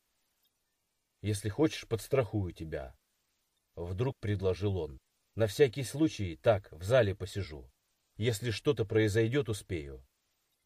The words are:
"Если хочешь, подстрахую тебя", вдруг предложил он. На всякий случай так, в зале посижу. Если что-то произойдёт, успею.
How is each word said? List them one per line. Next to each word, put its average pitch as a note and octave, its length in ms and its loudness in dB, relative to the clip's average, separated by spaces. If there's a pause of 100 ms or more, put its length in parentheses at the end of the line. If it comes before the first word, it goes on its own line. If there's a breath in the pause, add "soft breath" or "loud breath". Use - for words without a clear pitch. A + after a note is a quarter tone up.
(1200)
"Если G#2 280 -2
хочешь, - 380 0
подстрахую G#2 680 -2
тебя", D2+ 420 -10 (840)
вдруг F#2 440 -4
предложил F#2+ 580 0
он. D2 200 -6 (380)
На G#2+ 120 2
всякий C#3+ 340 4
случай A#2+ 540 -2
так, G#2 360 2
в D#2+ 120 -14
зале G#2+ 300 4
посижу. E2+ 540 -10 (480)
Если A2+ 360 -2
что-то A2+ 320 0
произойдёт, A2 640 2
успею. C#2+ 580 -8 (600)